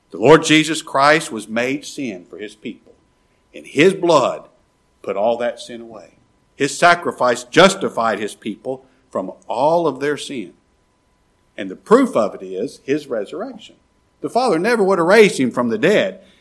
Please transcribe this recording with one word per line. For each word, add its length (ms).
The 80
Lord 260
Jesus 380
Christ 480
was 180
made 360
sin 400
for 140
his 180
people, 380
and 120
his 280
blood 540
put 140
all 220
that 220
sin 200
away. 340
His 160
sacrifice 640
justified 760
his 160
people 500
from 240
all 400
of 120
their 200
sin. 340
And 140
the 40
proof 400
of 200
it 80
is 420
his 220
resurrection. 720
The 80
Father 300
never 260
would 140
have 100
raised 320
him 120
from 180
the 80
dead 440